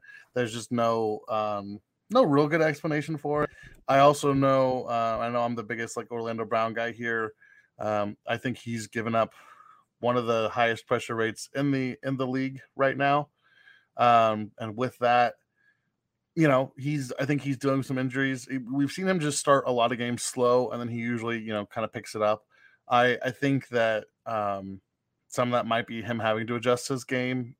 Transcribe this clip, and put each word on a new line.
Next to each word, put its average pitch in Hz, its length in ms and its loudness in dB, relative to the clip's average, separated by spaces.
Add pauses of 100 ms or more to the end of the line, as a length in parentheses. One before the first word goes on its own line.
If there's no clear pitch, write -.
(360)
There's 120 180 -2
just 117 180 -8
no, 113 560 0
um, 104 540 -4 (300)
no 254 120 6
real 147 240 4
good 160 140 2
explanation 151 560 -2
for 147 280 -2
it. - 40 -4 (380)
I 135 120 6
also 143 320 6
know, 135 560 2
uh, 117 320 -2
I 117 100 -4
know 120 120 -2
I'm 120 140 -2
the 113 80 -6
biggest, 113 340 -8
like, 113 140 -10
Orlando 113 340 -4
Brown 113 300 0
guy 117 160 -4
here. 113 420 -4 (460)
Um, 104 360 -2 (120)
I 113 100 -2
think 117 200 -4
he's 117 280 -8
given 113 300 -4
up 113 180 2 (640)
one 120 160 0
of 120 120 0
the 113 220 2
highest 117 380 0
pressure 120 280 -2
rates 110 400 -4
in 139 160 0
the, 131 320 -2
in 135 120 -4
the 127 120 -2
league 131 340 -4 (140)
right 135 200 2
now. 139 340 2 (680)
Um, 113 600 4
and 110 180 -8
with 123 220 -4
that, 120 360 4 (1000)
you 160 120 6
know, 135 300 2
he's, 139 420 -4
I 139 60 -2
think 139 160 0
he's 135 160 -4
dealing 135 220 0
with 131 80 -6
some 131 100 -4
injuries. 131 520 -4
He, 131 100 -4
we've 135 320 -2
seen 190 160 -6
him 185 120 2
just 147 200 -2
start 139 280 4
a 131 40 0
lot 120 200 2
of 123 60 -4
games 120 260 -4
slow, 123 460 2
and 120 100 -6
then 120 80 -6
he 117 120 -6
usually, 117 380 -4
you 110 140 -8
know, 107 140 -4
kinda 110 240 -6
picks - 260 -10
it 110 60 -2
up. 107 240 0 (420)
I, 123 380 4
I 127 60 -4
think 139 380 -2
that, 113 360 0 (200)
um, 98 540 -4 (480)
some 123 220 0
of - 20 -2
that 120 160 0
might 117 180 0
be 117 160 -10
him 113 160 -4
having 110 300 0
to 120 80 -2
adjust 120 320 0
his 131 160 -4
game, 127 560 -4